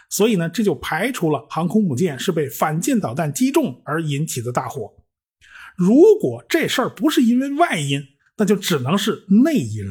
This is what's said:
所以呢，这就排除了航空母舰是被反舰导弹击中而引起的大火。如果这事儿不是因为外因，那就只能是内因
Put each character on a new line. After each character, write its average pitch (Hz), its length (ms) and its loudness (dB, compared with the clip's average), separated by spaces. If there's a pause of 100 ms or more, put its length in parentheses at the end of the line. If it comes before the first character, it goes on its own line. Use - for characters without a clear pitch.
所 208 180 2
以 226 80 2
呢， 165 120 0
这 185 160 -2
就 175 120 2
排 196 360 -4
除 165 200 -2
了 139 180 -2
航 170 180 -4
空 214 160 2
母 147 120 0
舰 135 220 -2
是 180 140 -4
被 156 160 -2
反 156 320 -2
舰 254 200 0
导 120 140 -4
弹 147 200 -4
击 262 180 0
中 226 340 -2
而 156 160 -4
引 151 240 -4
起 131 160 -8
的 120 100 -6
大 127 160 -4
火。 104 240 -12 (840)
如 214 260 4 (180)
果 120 280 -4
这 294 200 0
事 - 140 -2
儿 220 80 -2
不 269 200 -2
是 302 140 4
因 240 160 4
为 277 160 -4
外 320 220 2
因， 143 240 -2 (360)
那 208 80 2
就 202 100 2
只 180 240 -2
能 139 180 -2
是 - 280 -4 (180)
内 320 120 2
因 107 340 -4